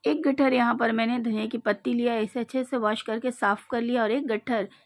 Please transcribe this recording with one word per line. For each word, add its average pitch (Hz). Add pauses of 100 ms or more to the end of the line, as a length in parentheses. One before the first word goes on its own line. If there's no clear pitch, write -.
एक 302
गट्ठर 269
यहाँ 240
पर 233
मैंने 226
धनिया 220
की 233
पत्ती 233
लिया 240
है, 220
इसे 220
अच्छे 254
से 254
वॉश 214
करके 233
साफ़ 208
कर 233
लिया, 240
और 214
एक 277
गट्ठर 214 (180)